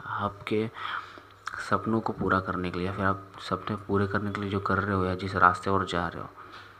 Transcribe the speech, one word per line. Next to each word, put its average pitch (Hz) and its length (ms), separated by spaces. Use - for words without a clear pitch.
आपके 104 640
सपनों 110 300
को 110 120
पूरा 95 280
करने 90 300
के 90 80
लिए, 90 80
या 98 60
फिर 98 120
आप 98 280
सपने 95 260
पूरे 101 300
करने 101 260
के 104 80
लिए 101 100
जो 98 100
कर 98 180
रहे 101 180
हो 92 80
या 92 100
जिस 95 220
रास्ते 90 340
पर 95 160
जा 87 220
रहे - 140
हो, - 80